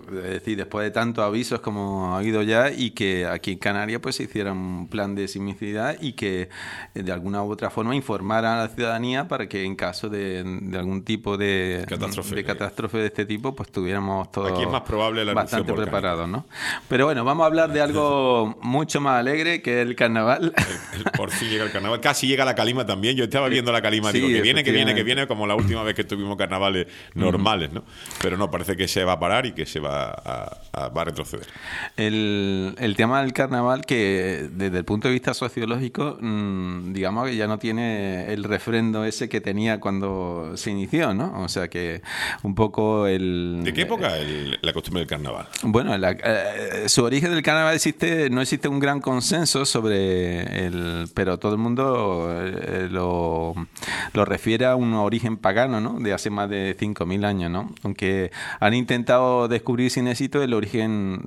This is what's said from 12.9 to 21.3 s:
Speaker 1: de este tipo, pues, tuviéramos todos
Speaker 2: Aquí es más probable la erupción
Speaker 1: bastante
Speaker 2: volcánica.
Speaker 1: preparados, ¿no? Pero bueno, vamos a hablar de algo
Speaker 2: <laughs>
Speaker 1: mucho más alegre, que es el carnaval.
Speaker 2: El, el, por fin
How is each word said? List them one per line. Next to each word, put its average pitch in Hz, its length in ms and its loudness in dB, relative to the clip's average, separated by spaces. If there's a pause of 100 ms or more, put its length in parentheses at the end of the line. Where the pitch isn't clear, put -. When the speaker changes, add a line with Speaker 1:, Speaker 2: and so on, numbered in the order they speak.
Speaker 1:
de 107 80 2
este 104 180 -2
tipo, 113 320 -4
pues, 107 160 -8
tuviéramos 98 580 -2
todos 98 220 0
Speaker 2:
Aquí 90 100 0
es 90 60 0
más 123 140 0
probable 110 420 0
la 104 80 0
erupción 101 100 4
Speaker 1:
bastante 92 300 -2
Speaker 2:
volcánica. 101 180 -2
Speaker 1:
preparados, 87 380 0
¿no? 113 160 -4 (420)
Pero 131 180 4
bueno, 135 200 2
vamos 156 180 4
a 156 40 8
hablar 160 260 4
de 147 80 4
algo 139 800 4
Speaker 2:
<laughs> - 40 -10
Speaker 1:
mucho 147 380 0
más 135 180 4
alegre, 156 420 2
que 120 200 2
es 120 60 2
el 123 100 -2
carnaval. 120 560 4 (400)
Speaker 2:
El, 92 80 -4
el, - 100 -2
por 101 180 -2
fin 113 200 -2